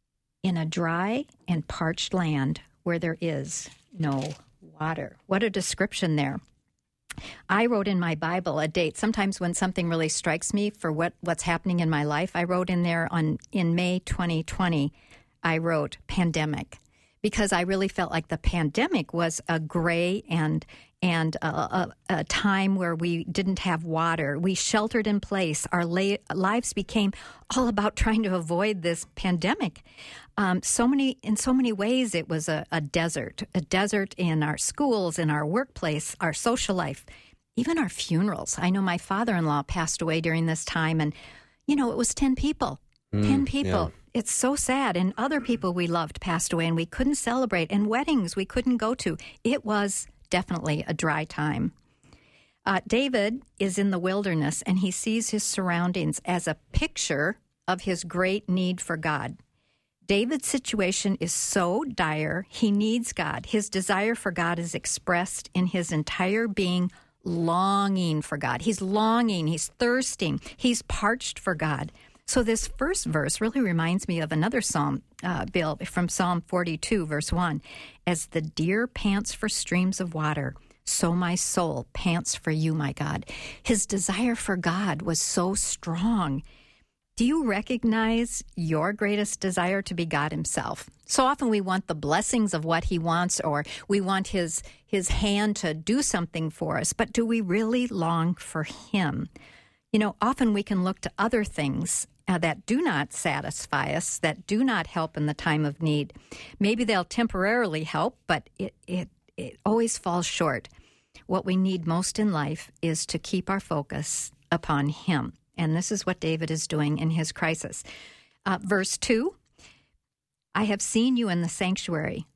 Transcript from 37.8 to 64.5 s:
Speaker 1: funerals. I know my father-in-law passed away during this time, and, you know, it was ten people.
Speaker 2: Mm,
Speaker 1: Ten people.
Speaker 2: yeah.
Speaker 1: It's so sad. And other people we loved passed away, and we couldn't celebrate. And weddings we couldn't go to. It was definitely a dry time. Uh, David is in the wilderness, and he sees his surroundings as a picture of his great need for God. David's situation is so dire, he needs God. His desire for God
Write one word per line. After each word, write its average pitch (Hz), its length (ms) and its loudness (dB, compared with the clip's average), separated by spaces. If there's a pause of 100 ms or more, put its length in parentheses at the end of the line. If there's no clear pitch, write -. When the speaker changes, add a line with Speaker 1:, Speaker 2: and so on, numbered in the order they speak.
Speaker 1:
funerals. - 680 -2
I 175 120 2
know 196 100 2
my 185 160 2
father-in-law 175 680 0
passed - 360 -2
away 160 220 0
during 165 240 2
this 160 180 -2
time, 160 380 2
and, 151 100 2 (540)
you 294 100 4
know, 262 160 2
it - 60 -2
was 233 160 0
ten 269 200 2
people. - 460 -2 (340)
Speaker 2:
Mm, 104 140 2
Speaker 1:
Ten 277 160 4
people. 214 500 0
Speaker 2:
yeah. - 60 -20 (120)
Speaker 1:
It's 233 180 -2
so 262 240 2
sad. 254 420 0
And 185 220 2
other 277 220 0
people 226 320 0
we 175 160 0
loved 165 320 -2
passed 170 320 -2
away, 165 140 2
and 165 100 2
we 165 100 0
couldn't 277 300 0
celebrate. 226 560 0
And 208 160 2
weddings 247 480 2
we 190 80 0
couldn't 247 320 2
go 220 180 0
to. 165 220 -2 (260)
It 254 220 0
was 202 420 0 (240)
definitely 160 560 0
a 170 80 -2
dry 156 300 0
time. 151 480 -2 (920)
Uh, 190 220 2
David 247 560 2 (160)
is 190 180 0
in 202 140 4
the 185 80 0
wilderness, 175 640 0
and 185 160 2
he 185 140 2
sees 220 380 -2
his 214 120 0
surroundings 175 800 0
as 175 220 -2
a 156 100 -2 (160)
picture 165 680 0 (280)
of 180 160 0
his 180 220 -2
great 185 440 0
need 180 320 2
for 165 160 -4
God. 156 400 -4 (680)
David's 240 400 2
situation 202 720 0
is 170 140 -2
so 190 520 2
dire, 156 640 -2
he - 220 2
needs 220 420 2
God. - 340 -4
His 208 240 -2
desire 202 440 0
for 208 160 -4
God 170 300 0